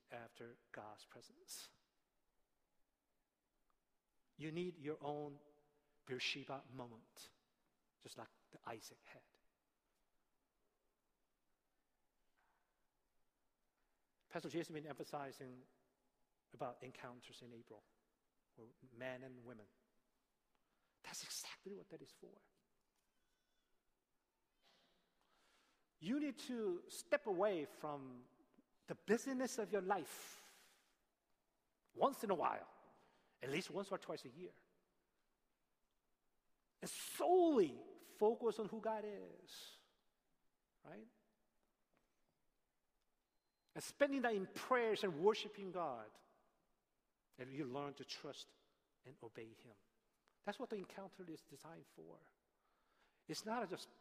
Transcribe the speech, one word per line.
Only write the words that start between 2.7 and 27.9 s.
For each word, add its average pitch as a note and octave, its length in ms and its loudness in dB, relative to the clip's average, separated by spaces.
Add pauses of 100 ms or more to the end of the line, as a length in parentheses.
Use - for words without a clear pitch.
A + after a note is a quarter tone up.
You D#3 140 -6
need F3 260 -2
your D3+ 240 -2
own D3 380 -2 (640)
Beersheba C3+ 560 -2 (160)
moment, A#2 540 -12 (720)
just - 140 -14
like A2+ 100 -10 (240)
the - 160 -18
Isaac A#2 320 -10 (120)
had. B2+ 100 -18 (4000)
Pastor E3 180 -4
Jason D#3+ 260 -2
has D3 80 -6
been D#3 60 -8
emphasizing C3+ 760 -8 (880)
about B2+ 300 -6
encounters B2+ 580 -12
in A#2+ 160 -16
April, A2+ 240 -16 (800)
or A2+ 60 -14 (340)
men B2+ 260 -6
and C3 80 -12 (100)
women. A2+ 220 -14 (1400)
That's - 200 -10
exactly - 500 -8
what F3+ 160 -14
that D#3+ 120 -12
is C#3 200 -18
for. - 80 -14 (3750)
You G#3+ 200 2
need C#4+ 180 0 (100)
to G#3+ 320 2 (100)
step - 360 2
away F#3 400 4 (160)
from D3 200 -2 (840)